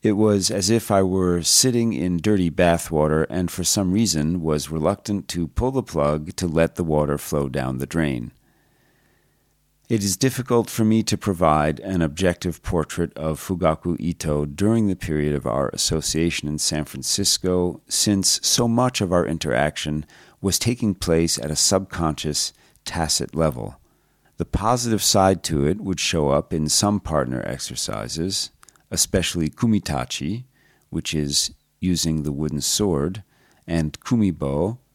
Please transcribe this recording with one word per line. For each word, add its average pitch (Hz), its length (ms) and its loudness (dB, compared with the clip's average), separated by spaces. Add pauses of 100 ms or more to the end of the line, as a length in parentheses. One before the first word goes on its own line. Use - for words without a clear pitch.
it 107 100 2
was 101 380 4
as 98 200 0
if 113 200 2
I 98 120 6
were 90 400 2
sitting 117 500 2
in 87 260 0
dirty 92 320 2
bathwater 78 760 2
and 87 220 -2
for 90 140 -6
some 92 280 0
reason 87 480 2
was 76 300 0
reluctant 90 580 -2
to 85 200 -2
pull 123 220 -2
the 131 120 -2
plug 76 540 -2
to 92 100 -2
let 82 280 2
the 90 100 -2
water 76 340 0
flow 71 300 -2
down 65 300 -4
the 69 80 -4
drain. 67 460 -2 (1600)
It 110 140 0
is 98 140 -2
difficult 123 520 0
for - 160 0
me 110 200 4
to 107 120 0
provide 78 640 2
an 95 240 -2
objective 85 640 0
portrait 85 520 -2
of 78 240 -4
Fugaku 85 600 0
Ito 76 440 -2
during 101 440 2
the 92 80 0
period 73 360 -2
of 67 140 -2
our 65 220 0
association 80 800 -2
in 76 100 -4
San 76 260 -2
Francisco, 90 1040 -2
since - 540 2
so - 240 2
much 120 340 0
of 92 120 0
our 87 120 4
interaction 76 800 -2 (360)
was 95 180 0
taking 117 380 0
place 82 420 2
at 73 140 -6
a 76 40 -2
subconscious, - 960 0 (320)
tacit 78 500 -2
level. 64 460 -2 (580)
The - 60 -4
positive 117 600 0
side 95 400 4
to 71 200 0
it 92 160 0
would 92 200 -4
show 73 300 0
up 71 220 0
in 78 160 0
some 101 300 2
partner 65 480 -2
exercises, 64 1040 -6 (400)
especially 87 580 0
kumitachi, 98 960 -2 (460)
which 80 240 -6
is 73 400 0 (240)
using 82 460 0
the 73 80 -2
wooden 73 280 -4
sword, 90 600 0 (460)
and 82 320 -2
kumibo 90 800 0 (160)